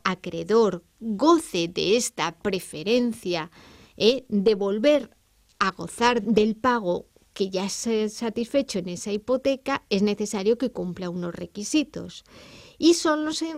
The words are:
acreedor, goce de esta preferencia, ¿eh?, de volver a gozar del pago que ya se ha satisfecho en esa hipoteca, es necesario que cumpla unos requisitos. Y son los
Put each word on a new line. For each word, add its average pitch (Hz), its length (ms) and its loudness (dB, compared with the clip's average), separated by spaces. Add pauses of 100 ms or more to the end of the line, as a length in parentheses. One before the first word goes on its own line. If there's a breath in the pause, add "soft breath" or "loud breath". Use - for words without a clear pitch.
acreedor, 180 800 0 (160)
goce 220 680 2
de 175 260 2
esta 170 420 -2
preferencia, 185 1120 -2 (480 soft breath)
¿eh?, 247 300 2
de 214 260 2
volver 214 560 2 (480)
a 190 140 2
gozar 233 500 0
del 214 340 0
pago 220 520 0 (260)
que 190 160 -4
ya 185 200 -4
se 220 340 -2
ha 214 60 -2
satisfecho 233 720 -2
en 180 100 -6
esa 175 220 -8
hipoteca, 262 800 -2
es 196 120 2
necesario 208 560 0
que 240 140 -2
cumpla 180 380 -8
unos 175 260 -6
requisitos. 202 880 -6 (540 loud breath)
Y 339 160 6
son 311 320 0
los 311 180 -4 (140)